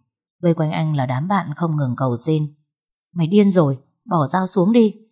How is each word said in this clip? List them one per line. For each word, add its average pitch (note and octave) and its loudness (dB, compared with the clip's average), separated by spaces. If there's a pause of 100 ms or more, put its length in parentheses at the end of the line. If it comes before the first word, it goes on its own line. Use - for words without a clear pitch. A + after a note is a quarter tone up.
(420)
Vây E3+ 2
quanh D#3+ -2
anh D#3+ -2
là C3 -2
đám C3 -4
bạn F3+ -4
không D#3+ -4
ngừng C3 -2
cầu B2+ -2
xin. D#3 -2 (720)
"Mày E3+ -2
điên G3+ 4
rồi, D3 2 (320)
bỏ D#3 0
dao F#3 -2
xuống F#3+ 0
đi. A3+ 4 (180)